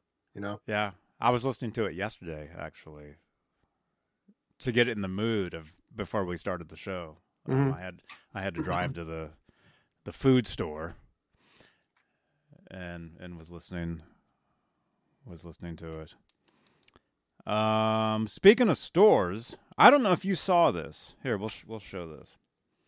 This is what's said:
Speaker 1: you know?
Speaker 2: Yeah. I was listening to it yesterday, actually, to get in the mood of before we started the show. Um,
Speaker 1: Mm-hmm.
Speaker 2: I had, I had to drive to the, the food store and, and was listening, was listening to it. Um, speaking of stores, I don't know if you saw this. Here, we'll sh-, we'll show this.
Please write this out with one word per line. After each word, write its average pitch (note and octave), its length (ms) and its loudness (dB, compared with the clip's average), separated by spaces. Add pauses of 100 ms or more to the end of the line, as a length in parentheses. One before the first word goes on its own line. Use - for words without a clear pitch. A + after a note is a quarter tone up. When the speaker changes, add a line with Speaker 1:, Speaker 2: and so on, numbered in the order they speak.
(340)
Speaker 1:
you G2 80 -12
know? G#2 260 -8
Speaker 2:
Yeah. G#2 240 -2 (280)
I A#2 120 4
was B2 140 0
listening B2+ 280 -4
to A2+ 120 -2
it D#2+ 100 -4
yesterday, E2 640 -8
actually, D2+ 580 -14 (1400)
to C3 120 -2
get A#2 160 4
in A2 140 -2
the G2 60 -2
mood G2 460 0
of D#2+ 220 -12 (200)
before G#2 300 -2
we F2 120 -4
started E2+ 320 -6
the F2+ 80 -16
show. E2+ 400 -10 (300)
Um, C3+ 80 0
Speaker 1:
Mm-hmm. C3+ 200 2
Speaker 2:
I E2 60 -10
had, F2+ 200 -12 (320)
I G2+ 80 -8
had F#2+ 140 -4
to E2 80 -6
drive F2 300 -2
to E2+ 120 -8
the, D#2+ 240 -8 (720)
the - 80 -10
food B2+ 360 4
store D#2+ 480 -6 (1800)
and, E2+ 480 -12
and F2 180 -12
was D#2+ 140 -16
listening, E2+ 500 -6 (1200)
was E2+ 200 -14
listening E2+ 320 -10
to E2+ 120 -12
it. D#2+ 260 -12 (1300)
Um, A2 760 2
speaking A3+ 440 6
of D3 100 2
stores, A#2 760 4 (220)
I A#3+ 140 12
don't C#4+ 100 6
know G#3+ 100 2
if - 140 2
you F#3+ 80 0
saw F3 380 4
this. D#2+ 500 -8
Here, B2 160 -2
we'll G#2 120 -4
sh-, - 180 -12
we'll A2 120 -10
show F2+ 280 -10
this. D2+ 280 -16 (520)